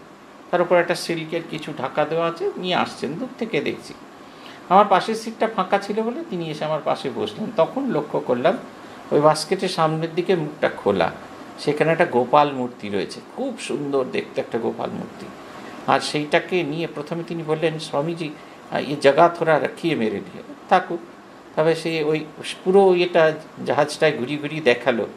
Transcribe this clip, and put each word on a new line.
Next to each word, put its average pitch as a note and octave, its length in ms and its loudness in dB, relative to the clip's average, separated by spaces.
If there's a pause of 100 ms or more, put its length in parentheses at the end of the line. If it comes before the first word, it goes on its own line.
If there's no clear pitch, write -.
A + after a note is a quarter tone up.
(520)
তার F3+ 100 2
উপর F3 140 4
একটা E3+ 200 4
সিল্কের E3 540 -6
কিছু D#3 280 -8
ঢাকা C3+ 280 -2
দেওয়া E3 220 0
আছে, F#4 300 -4
নিয়ে F3+ 180 -2
আসছেন, A#2 380 -2
দূর B3 160 -8 (100)
থেকে D#3+ 220 -2
দেখছি। - 320 -8 (760)
আমার G3 200 8
পাশের G3+ 260 2
সিটটা A3+ 400 -2
ফাঁকা F#3+ 220 0
ছিল G#3 240 -2
বলে B3 280 -4
তিনি E3+ 200 -6
এসে D3+ 160 -6
আমার D3+ 200 -2
পাশে C3 300 -2
বসলেন। A#2 400 -4
তখন A3 360 0
লক্ষ্য D3+ 280 -2
করলাম C#3 380 2 (540)
ওই D3+ 100 4
বাস্কেটের F3+ 480 2
সামনের D#3+ 460 0
দিকে F3+ 200 2
মুখটা D3+ 340 -2
খোলা, F#2+ 420 0 (480)
সেখানে D3+ 320 0
একটা E3 140 4
গোপাল C#3+ 460 4
মূর্তি B2 380 -6
রয়েছে, G2 300 -4 (160)
খুব B3+ 240 -6
সুন্দর C#3 520 -2
দেখতে - 300 -4
একটা - 160 -6
গোপাল A#2 320 -2
মূর্তি। - 360 -10 (600)
আর C3+ 120 4
সেইটাকে E3 640 0
নিয়ে D#3 320 -4
প্রথমে D#3+ 320 -6
তিনি E3 200 -6
বললেন, D#3 320 0
"স্বামীজি, D#3+ 500 -4 (420)
আহ, - 80 -2
ইয়ে D3 220 -4
জায়গা C#3+ 280 8
থোড়া D#3+ 300 2
রাখিয়ে D3 360 -2
মেরে A2 160 0
লিয়ে।" F#2+ 320 -8 (260)
"থাকুক।" F3+ 300 2 (560)
তবে D#3+ 200 4
সে D#3+ 280 -2
ওই D3+ 220 0 (380)
পুরো F#3+ 320 8
ইয়েটা F3 380 6 (320)
জাহাজটায় C#3+ 520 2
ঘুরিয়ে B2+ 220 -4
ঘুরিয়ে C#3+ 220 -6
দেখালো, A#2+ 560 2